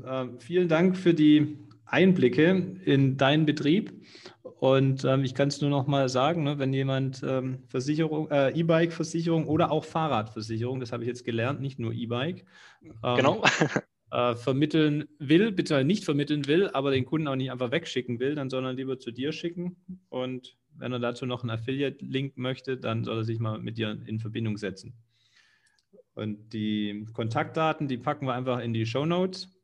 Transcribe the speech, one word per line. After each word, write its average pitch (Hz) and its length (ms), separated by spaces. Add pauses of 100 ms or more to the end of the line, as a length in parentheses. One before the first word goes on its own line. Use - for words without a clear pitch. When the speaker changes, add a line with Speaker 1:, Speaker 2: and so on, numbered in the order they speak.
Speaker 1:
äh, 131 240 (120)
vielen 180 300
Dank 175 280
für 170 160
die 151 440 (340)
Einblicke 151 580 (360)
in 135 320
deinen 143 280
Betrieb. 143 480 (480)
Und, 135 640
ähm, 135 180
ich 131 120
kann's 143 260
nur 147 80
noch 139 180
mal 139 220
sagen, 143 340
ne, 143 160
wenn 135 140
jemand, 135 520
ähm, 131 420
Versicherung, 151 600
äh, 139 220
E-Bike-Versicherung 165 960
oder 156 240
auch 151 140
Fahrradversicherung, 117 960
das 120 100
habe 120 120
ich 117 40
jetzt 120 160
gelernt, 120 380
nicht 135 180
nur 117 140
E-Bike, 120 520 (580)
ähm, 123 120
Speaker 2:
Genau. 147 280
<laughs> - 440 (240)
Speaker 1:
äh, 120 240
vermitteln 147 720 (120)
will, 170 360
bitte 160 320
nicht 202 180
vermitteln 147 440
will, 165 220
aber 139 220
den 131 140
Kunden 156 220
auch 135 80
nicht 131 160
einfach 127 200
wegschicken 123 480
will, 139 160
dann 135 140
soll 131 160
er 127 80
lieber 131 260
zu 123 120
dir 127 200
schicken. 175 460 (320)
Und 127 480 (180)
wenn 123 160
er 123 80
dazu 120 260
noch 123 180
einen 117 80
Affiliate-Link 135 880
möchte, 131 400
dann 113 260
soll 113 160
er 110 40
sich 113 160
mal 110 200
mit 117 180
dir 107 300
in 110 120
Verbindung 110 380
setzen. 98 360 (1200)
Und 107 360
die 107 640
Kontaktdaten, 151 760
die 131 100
packen 147 280
wir 131 80
einfach 127 260
in 117 140
die 113 120
Shownotes. 170 800